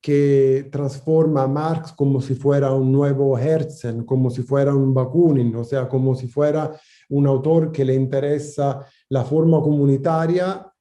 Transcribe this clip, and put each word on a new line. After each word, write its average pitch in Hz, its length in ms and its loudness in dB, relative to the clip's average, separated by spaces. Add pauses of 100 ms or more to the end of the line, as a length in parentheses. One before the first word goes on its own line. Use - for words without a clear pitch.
que 139 720 2
transforma 147 720 0
a - 20 0
Marx 156 460 -4
como 139 280 0
si 135 140 -4
fuera 143 380 0
un 131 180 0
nuevo 135 480 2
Herzen, 123 640 -4
como 131 260 0
si 123 140 -6
fuera 139 320 0
un 135 180 2
Bakunin, 131 640 2
o 117 80 -6
sea, 127 260 -4
como 131 280 0
si 127 100 -10
fuera 151 460 -2 (380)
un 143 180 2
autor 156 420 2
que 139 140 -2
le 131 100 0
interesa 139 920 -4 (260)
la 131 120 -2
forma 160 400 2
comunitaria 160 1040 0 (140)